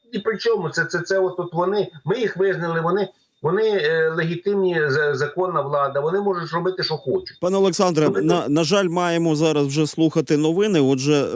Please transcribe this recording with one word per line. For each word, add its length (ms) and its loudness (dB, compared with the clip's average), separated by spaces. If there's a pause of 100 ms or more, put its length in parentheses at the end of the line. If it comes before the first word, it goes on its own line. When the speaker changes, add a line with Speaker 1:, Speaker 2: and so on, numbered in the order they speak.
(140)
Speaker 1:
ні 60 -6
при 180 -2
чому, 320 -2
це, 160 -2
це, 160 -4
це 180 -2
от, 200 0
от 140 -8
вони, 380 0 (140)
ми 140 -2
їх 180 -2
визнали, 440 0
вони, 280 0 (320)
вони, 280 0
е, 400 2
легітимні, 800 0
за-, 280 2
законна 460 -2
влада, 380 -2
вони 220 0
можуть 320 -2
робити, 300 -2
що 140 -2
хочуть". 440 -4
Speaker 2:
Пане 160 0
Олександре, 500 2
Speaker 1:
Ну, 60 2
ви 80 -2
Speaker 2:
на, 260 2
на 160 2
жаль, 260 2
маємо 460 0
зараз 320 2
вже 200 0
слухати 500 0
новини. 420 2
Отже, 560 2